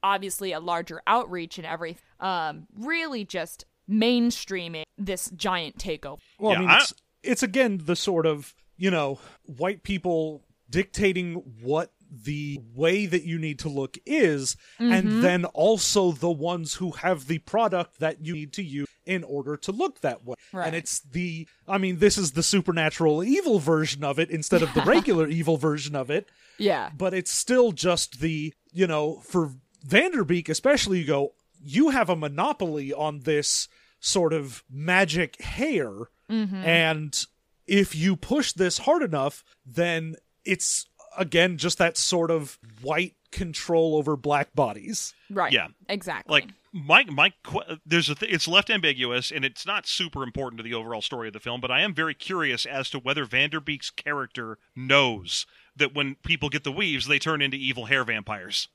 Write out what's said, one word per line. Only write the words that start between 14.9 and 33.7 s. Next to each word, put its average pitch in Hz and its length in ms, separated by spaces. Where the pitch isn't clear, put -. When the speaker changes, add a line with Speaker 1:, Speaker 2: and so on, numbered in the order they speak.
Speaker 2:
and 214 320
then 180 220
also 190 680
the 156 200
ones 165 440
who 180 160
have 160 360
the 165 120
product 190 600
that 160 260
you 170 80
need 151 200
to 202 100
use 143 240
in 180 180
order 143 320
to - 160
look 277 300
that 123 240
way. 120 100
Speaker 1:
Right. 180 160
Speaker 2:
And 160 80
it's - 240
the, 160 480
I 196 120
mean, 185 220
this 196 180
is 175 160
the 165 100
supernatural 165 800
evil 269 360
version 156 440
of 143 160
it 170 100
instead 165 340
of 151 100
the 160 80
Speaker 1:
<laughs> 156 40
Speaker 2:
regular 196 420
evil 160 280
version 147 400
of 131 140
it. 175 200
Speaker 1:
Yeah. 175 400
Speaker 2:
But 185 160
it's 185 180
still 240 400
just 170 480
the, 156 340
you 185 140
know, 151 360
for 165 280
Vanderbeek 185 600
especially, 226 500
you 160 60
go, 143 280
"You 180 280
have 240 180
a 180 60
monopoly 151 800
on 147 280
this 147 460